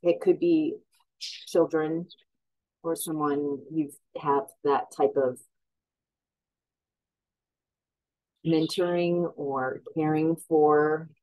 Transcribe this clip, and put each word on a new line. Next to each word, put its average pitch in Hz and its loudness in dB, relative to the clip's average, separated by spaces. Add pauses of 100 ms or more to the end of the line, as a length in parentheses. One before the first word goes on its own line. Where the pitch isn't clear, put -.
it 170 2
could 175 4
be 160 2 (420)
children 165 -2 (760)
or 165 -2
someone 147 -4 (120)
you 156 -4 (320)
have 143 0 (220)
that 143 0
type - 0
of 127 0 (3000)
mentoring 175 0
or 135 -6 (140)
caring 156 0 (140)
for. 151 4 (160)